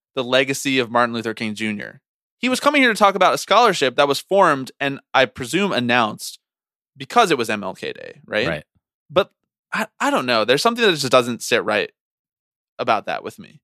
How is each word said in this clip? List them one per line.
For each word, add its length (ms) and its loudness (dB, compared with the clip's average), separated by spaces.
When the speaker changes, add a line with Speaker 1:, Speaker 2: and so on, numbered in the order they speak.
Speaker 1:
the 80 -4
legacy 560 0
of 140 -2
Martin 200 2
Luther 220 -6
King 220 -8
Junior. 440 -8
He 100 -2
was 120 -2
coming 220 2
here 100 4
to 60 -4
talk 180 4
about 180 4
a 40 -2
scholarship 580 2
that 100 4
was 140 -2
formed 580 2
and, 220 -6
I 120 4
presume, 480 -4
announced 640 -2
because 360 0
it 60 4
was 120 -2
M 140 -4
L 100 -10
K 180 -10
Day, 320 -18
right? 220 -2
Speaker 2:
Right. 180 -6
Speaker 1:
But 220 0
I, 160 -6
I 120 -2
don't 160 -2
know. 180 0
There's 180 2
something 220 0
that 80 4
just 180 -4
doesn't 320 2
sit 220 -2
right 260 -2
about 280 0
that 180 -6
with 160 -14
me. 240 -20